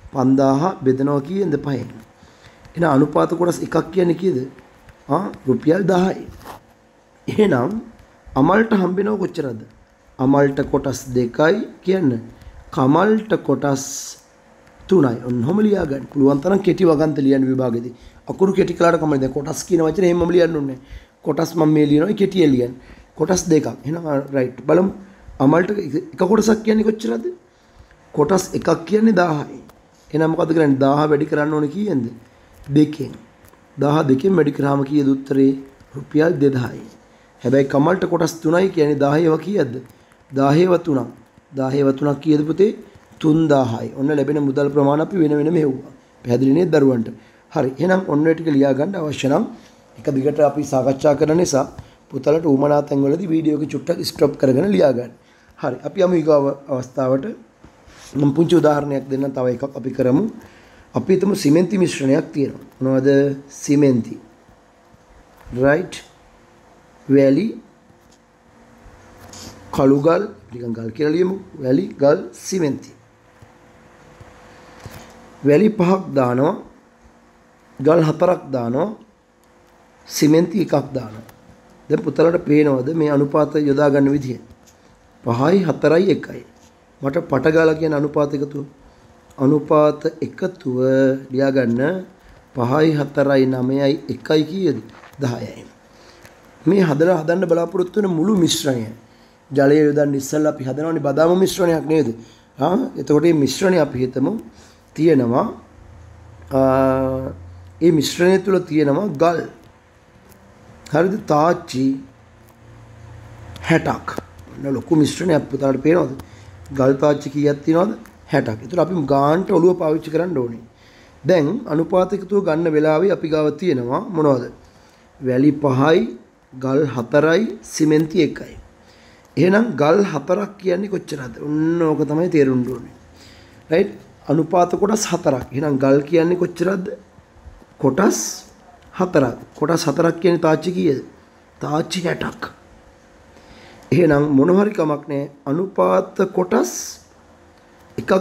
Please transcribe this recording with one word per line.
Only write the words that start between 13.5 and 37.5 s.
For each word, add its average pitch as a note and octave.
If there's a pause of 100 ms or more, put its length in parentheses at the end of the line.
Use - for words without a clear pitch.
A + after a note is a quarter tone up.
තුනයි. C#3 (100)
ඔන්න B2
ඔහොම F3+
ලියා F#3+
ගන්න. C3+
පුළුවන් C#3
තරම් F#3+
කෙටි F#3
වගන්ත D3+ (100)
ලියන්න C3+
විභාගෙදී. B2 (360)
අකුරු G3
කෙටි F3
කළාට E3+
කමක් D#3
නැහැ. C#3
දැන් C3
කොටස් C#3+
කියන E3+
වචනේ E3+
එහෙමම E3+
ලියන්න E3+
ඕනේ. C3+ (460)
කොටස් D#3+
මම D#3
මේ D3+
ලියනවා, F3+
කෙටියෙන් F3+
ලියන්න. A#2+ (440)
කොටස් F3 (100)
දෙකක්. C#3 (180)
එහෙනම්, E3
ආ, C#3+ (180)
රයිට්. B2+ (100)
බලමු. F3+ (480)
අමල්ට D#3+
එක, D#3+ (180)
එක - (100)
කොටසක් A3
කියන්නේ A3
කොච්චරද? A3+ (880)
කොටස් F#3 (140)
එකක් A#2+ (160)
කියන්නේ G#3+
දාහයි. D3 (520)
එහෙනම් D#3+
මොකද E3
කරන්නේ? C#3+
දාහ C#3 (120)
වැඩි D3
කරන්න D3+
ඕනේ D3+
කීයෙන්ද? F#3 (720)
දෙකෙන්. D3 (680)
දාහ D3
දෙකෙන් C#3
වැඩි D3
කරාම C#3
කීයද C#3+
උත්තරේ? C3+ (440)
රුපියල් D3+ (100)
දෙදහයි. C3 (580)
හැබැයි C3+